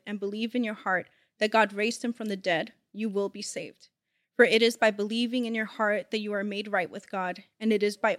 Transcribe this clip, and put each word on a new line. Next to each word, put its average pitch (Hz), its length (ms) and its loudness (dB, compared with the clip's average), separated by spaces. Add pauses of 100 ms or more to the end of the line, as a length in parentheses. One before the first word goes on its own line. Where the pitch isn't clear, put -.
and 208 120 -6
believe 208 360 -4
in 247 100 0
your 214 100 -4
heart 190 320 -2 (320)
that 214 120 2
God 214 240 4
raised 220 280 -2
him 240 120 -4
from 220 140 -8
the 196 80 -4
dead, 185 360 -2 (220)
you 214 160 -4
will 196 180 -2
be 202 140 -10
saved. - 460 -12 (480)
For 240 100 8
it 220 160 6
is 233 160 4
by 220 120 6
believing 226 540 -2
in 226 100 -2
your 220 120 -2
heart 214 440 -2
that 220 100 -2
you 208 120 -6
are 202 120 -2
made 208 240 -6
right 185 220 0
with - 200 -14
God, 185 320 -4 (180)
and 220 140 2
it 202 80 2
is 208 160 0
by 214 200 2